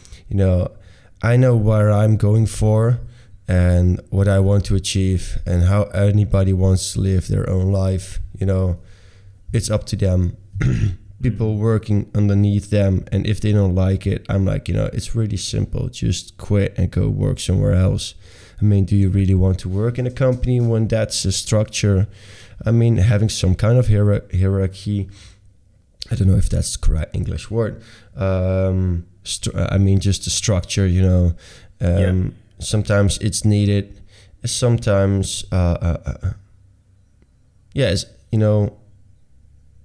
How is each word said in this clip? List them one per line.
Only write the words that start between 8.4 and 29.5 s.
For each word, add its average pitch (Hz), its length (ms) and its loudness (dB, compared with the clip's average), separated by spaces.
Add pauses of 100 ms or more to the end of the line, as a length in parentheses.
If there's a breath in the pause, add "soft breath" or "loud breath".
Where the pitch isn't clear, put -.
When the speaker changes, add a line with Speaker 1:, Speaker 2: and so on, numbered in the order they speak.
Speaker 1:
know, 95 320 0 (760 soft breath)
it's 113 180 -2
up 107 160 -2
to 104 100 -6
them. 92 400 0 (240)
<clears throat> 107 640 -2
People 110 340 -2
working 104 580 0
underneath 101 560 2
them, 98 400 0
and 98 160 -2
if 104 140 -2
they 104 120 0
don't 98 220 2
like 95 320 0
it, - 220 -2
I'm 98 160 0
like, 98 240 -4
you 90 60 -2
know, 104 180 0
it's - 220 -6
really 107 240 -2
simple. - 500 -6
Just - 480 -6
quit - 420 -2
and 90 120 -2
go 101 180 -2
work 101 320 -2
somewhere 98 340 0
else. 95 400 0 (460 loud breath)
I 107 40 2
mean, 101 200 4
do 95 120 0
you 98 120 2
really 98 260 2
want 92 260 2
to - 80 -10
work 110 300 -4
in 123 80 -4
a 123 40 -4
company 123 500 0
when 113 280 0
that's 110 360 -2
a 92 80 -2
structure? 104 760 0 (560 loud breath)
I 110 80 -2
mean, 117 260 4
having 104 320 2
some 92 240 0
kind 113 240 2
of 123 80 2
hierar-, 104 520 2
hierarchy, 95 680 -2 (1040 loud breath)
I 110 40 -2
don't 95 140 0
know 95 80 4
if 104 140 2
that's - 260 -4
the - 100 -2
correct 78 300 0
English 80 340 -6
word. 110 320 -4 (340 loud breath)
Um, 92 880 0 (180)
stru-, - 480 -4